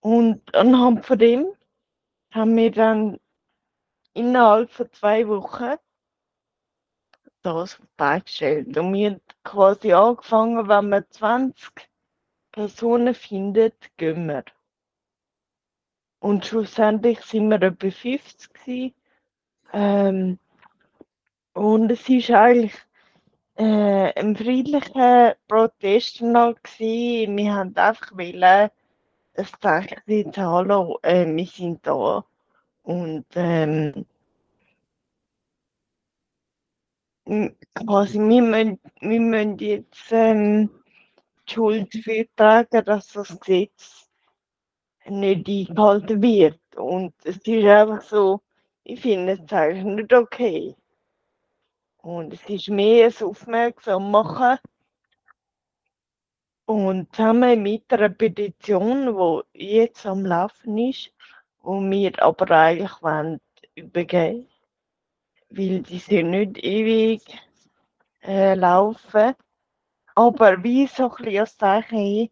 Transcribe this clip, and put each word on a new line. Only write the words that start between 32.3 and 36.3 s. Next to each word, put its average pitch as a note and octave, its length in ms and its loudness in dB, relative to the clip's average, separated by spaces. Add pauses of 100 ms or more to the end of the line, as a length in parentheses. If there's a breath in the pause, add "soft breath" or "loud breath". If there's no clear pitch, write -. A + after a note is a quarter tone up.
Und, E3 500 -8
ähm, D#3 720 -4 (3250)